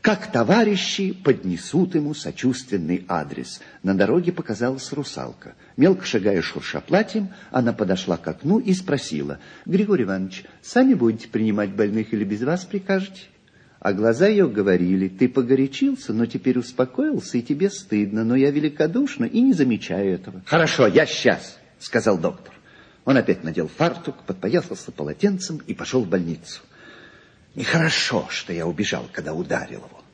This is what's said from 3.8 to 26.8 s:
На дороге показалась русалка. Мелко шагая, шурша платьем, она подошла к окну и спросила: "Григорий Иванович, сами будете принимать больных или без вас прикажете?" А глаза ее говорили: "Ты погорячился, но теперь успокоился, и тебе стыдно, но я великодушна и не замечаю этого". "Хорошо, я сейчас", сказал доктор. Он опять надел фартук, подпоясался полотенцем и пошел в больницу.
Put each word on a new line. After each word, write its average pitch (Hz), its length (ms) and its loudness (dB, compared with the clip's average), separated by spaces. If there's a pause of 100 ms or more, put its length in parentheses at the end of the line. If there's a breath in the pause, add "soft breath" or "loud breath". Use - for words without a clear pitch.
На 98 140 0
дороге 165 360 2
показалась 131 600 -4
русалка. - 640 -10 (200 soft breath)
Мелко 180 300 4
шагая, 98 380 2
шурша - 380 -8
платьем, 202 480 0 (220 loud breath)
она 117 220 0
подошла 92 440 -2
к - 100 -10
окну 156 320 0
и 208 140 0
спросила: 76 680 -4 (260 loud breath)
"Григорий 190 380 2
Иванович, 95 400 -4 (180 loud breath)
сами - 320 4
будете 113 340 2
принимать 104 440 0
больных 107 420 0
или 104 120 -2
без 104 160 -4
вас 165 240 -2
прикажете?" 196 560 -4 (580 soft breath)
А 101 140 0
глаза 113 340 4
ее 196 220 4
говорили: 95 580 2
"Ты 127 220 0
погорячился, 135 840 0
но 113 140 0
теперь 127 320 0
успокоился, 127 800 -2
и - 20 -2
тебе 151 300 -2
стыдно, 107 520 -2
но 120 120 2
я 139 160 4
великодушна 156 760 0
и 214 160 0
не 269 120 6
замечаю 101 600 0
этого". - 320 -8
"Хорошо, 151 400 4
я 151 220 6
сейчас", - 500 0 (220)
сказал 110 400 0
доктор. - 340 -4 (500 soft breath)
Он 131 140 4
опять - 260 2
надел 80 240 -2
фартук, 165 480 -2 (120)
подпоясался - 640 -4
полотенцем 180 720 -4
и - 80 -8
пошел - 300 -2
в 92 40 -4
больницу. 82 540 -4 (920 loud breath)